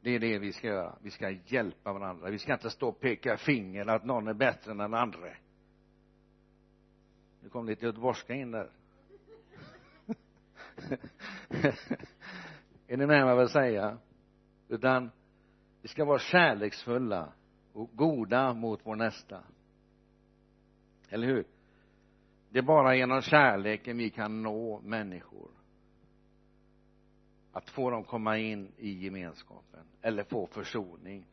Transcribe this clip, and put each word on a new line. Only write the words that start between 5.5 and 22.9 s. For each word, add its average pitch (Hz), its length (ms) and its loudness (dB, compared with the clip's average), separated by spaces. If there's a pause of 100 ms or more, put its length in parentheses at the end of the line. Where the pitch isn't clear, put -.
Nu - 80 -20
kom 117 160 -6
lite 110 200 -4
göteborgska 117 480 -2
in 131 180 -6
där. 107 180 -6 (2000)
<laughs> - 920 -4 (1120)
Är 123 100 -4
ni 143 100 2
med 147 160 8
vad 127 80 8
jag 123 60 8
vill 123 120 6
säga? 113 480 2 (720)
Utan 123 440 2 (680)
vi - 60 -16
ska 151 180 -2
vara 143 140 4
kärleksfulla 110 1120 2 (400)
och 113 200 -10
goda 127 600 2
mot 113 300 -4
vår 110 120 -6
nästa. 104 480 -6 (1700)
Eller 117 180 -4
hur? 127 180 0 (1040)
Det 127 100 2
är 127 40 2
bara 131 320 8